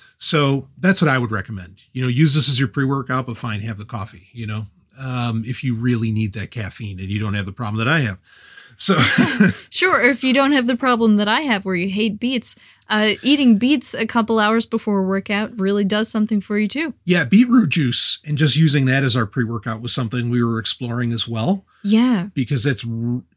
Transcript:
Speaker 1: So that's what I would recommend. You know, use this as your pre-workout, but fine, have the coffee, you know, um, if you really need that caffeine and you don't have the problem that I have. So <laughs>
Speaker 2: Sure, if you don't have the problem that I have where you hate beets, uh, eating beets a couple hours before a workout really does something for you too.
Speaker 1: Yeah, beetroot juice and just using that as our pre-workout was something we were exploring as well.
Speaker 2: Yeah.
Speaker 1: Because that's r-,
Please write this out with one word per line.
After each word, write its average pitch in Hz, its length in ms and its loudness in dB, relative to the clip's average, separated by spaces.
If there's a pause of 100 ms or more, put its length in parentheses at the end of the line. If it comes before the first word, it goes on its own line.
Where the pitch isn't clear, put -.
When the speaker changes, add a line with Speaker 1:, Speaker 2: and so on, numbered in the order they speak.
(180)
Speaker 1:
So 139 580 0
that's 185 240 2
what 165 80 4
I 131 100 2
would 120 120 -2
recommend. 95 480 -8 (140)
You 127 100 -6
know, 127 60 0
use 135 260 4
this 151 140 4
as 127 100 0
your 135 100 0
pre-workout, 135 580 -4
but 113 100 -10
fine, 107 240 -8
have 110 180 -8
the 104 60 -14
coffee, 98 480 -12
you 117 140 -12
know, 107 200 -8 (320)
um, 120 480 -4
if 123 160 -8
you 127 140 -2
really 117 340 0
need 107 220 0
that 98 180 -8
caffeine 101 480 -10
and 95 100 -8
you 101 120 -2
don't 104 140 -2
have 98 120 -4
the 101 60 -10
problem 110 260 -6
that 117 140 0
I 165 80 2
have. 104 180 -4 (580)
So - 220 0
<laughs> - 720 2
Speaker 2:
Sure, 339 320 2
if 254 220 2
you 254 100 2
don't 277 180 4
have 262 140 2
the 247 100 0
problem 226 400 2
that 202 120 2
I 254 140 0
have 214 220 -2
where 190 120 -2
you 185 140 -2
hate 208 280 -2
beets, 247 380 -4 (320)
uh, 214 240 2 (100)
eating 269 340 4
beets 247 380 0
a 226 120 -2
couple 226 320 0
hours 220 280 2
before 208 340 -2
a 190 60 -2
workout 202 500 -4
really 202 280 0
does 208 240 0
something 214 320 0
for 208 180 -4
you 214 100 0
too. 302 240 -4 (120)
Speaker 1:
Yeah, 175 200 2
beetroot 226 460 6
juice - 560 0
and 147 100 -2
just 143 200 2
using 147 300 4
that 135 180 2
as 123 120 0
our 117 100 0
pre-workout 113 540 -4
was 117 140 -6
something 120 340 -4
we 120 140 0
were 117 160 0
exploring 120 540 -4
as 113 140 -4
well. 117 380 -2 (200)
Speaker 2:
Yeah. 220 500 2
Speaker 1:
Because 127 300 -2
that's 135 200 -2
r-, 117 380 -4 (140)